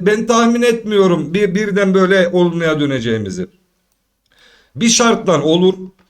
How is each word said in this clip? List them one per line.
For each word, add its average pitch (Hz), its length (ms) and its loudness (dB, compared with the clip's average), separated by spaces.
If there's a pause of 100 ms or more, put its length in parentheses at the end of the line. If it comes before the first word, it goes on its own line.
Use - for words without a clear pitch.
ben 214 200 0
tahmin 233 360 2
etmiyorum 196 720 0
bir, 196 200 0
birden 202 400 0
böyle 185 380 2
olmaya 170 480 0
döneceğimizi. 113 640 -4 (1300)
Bir 208 120 0
şartla 220 540 2
olur. 175 320 2 (360)